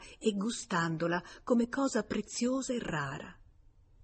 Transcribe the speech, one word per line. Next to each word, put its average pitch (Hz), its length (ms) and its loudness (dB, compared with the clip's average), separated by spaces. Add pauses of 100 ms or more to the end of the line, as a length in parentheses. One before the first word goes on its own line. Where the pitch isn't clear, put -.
(180)
e 220 160 2
gustandola 170 880 0 (220)
come 240 240 4
cosa 262 360 0
preziosa 254 680 -2
e 240 80 -2
rara. 151 580 -6 (680)